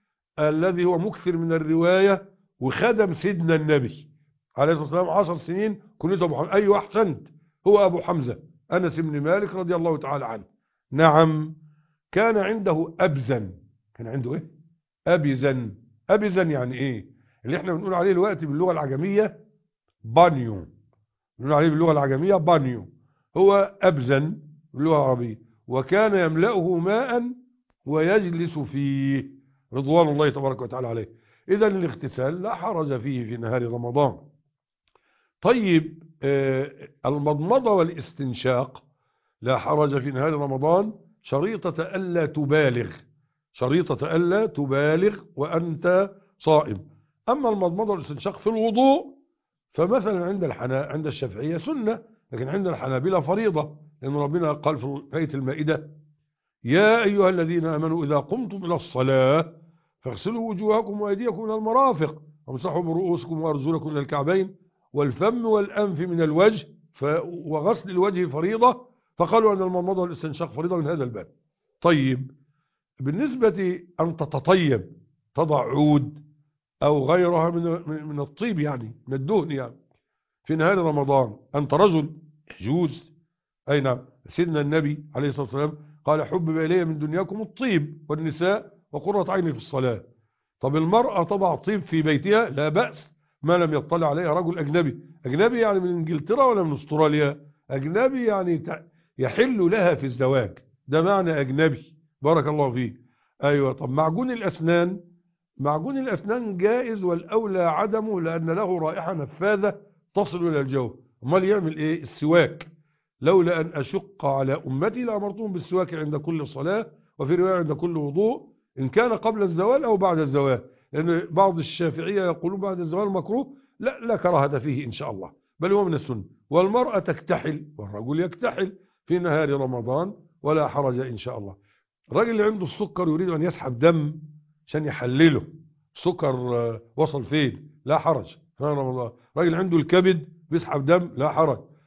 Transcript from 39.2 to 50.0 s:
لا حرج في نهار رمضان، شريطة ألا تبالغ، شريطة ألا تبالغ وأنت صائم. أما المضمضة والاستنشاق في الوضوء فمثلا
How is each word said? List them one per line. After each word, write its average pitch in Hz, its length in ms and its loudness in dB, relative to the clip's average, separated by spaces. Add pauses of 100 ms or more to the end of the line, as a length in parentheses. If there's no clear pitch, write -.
لا 123 160 0
حرج 147 440 0
في 139 100 -6
نهار 139 220 -2
رمضان، 151 600 0 (280)
شريطة 165 600 -4
ألا 175 420 -4
تبالغ، 143 640 0 (640)
شريطة 151 640 -2
ألا 175 300 2
تبالغ 156 800 0 (120)
وأنت 170 760 0 (260)
صائم. 151 400 2 (520)
أما 262 200 0
المضمضة 202 420 -2
والاستنشاق 165 460 -6
في - 100 -8
الوضوء 226 720 2 (560)
فمثلا 185 520 0